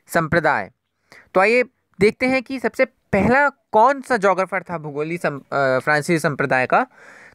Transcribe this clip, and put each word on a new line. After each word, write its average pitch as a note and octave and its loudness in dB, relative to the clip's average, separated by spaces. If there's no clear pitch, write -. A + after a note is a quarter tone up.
संप्रदाय। D3+ 0
तो F#3 4
आइए A#3 2
देखते G#3+ 2
हैं C4 0
कि C4 -10
सबसे B3 -2
पहला A#3 0
कौन C4+ 2
सा B3+ -2
जोग्राफर F#3+ 0
था F3 -10
भूगोली D#3 -8
सम-, D3 -4
अ, C3+ 0
फ्रांसीसी D3+ 0
संप्रदाय C3+ -2
का। A3+ 0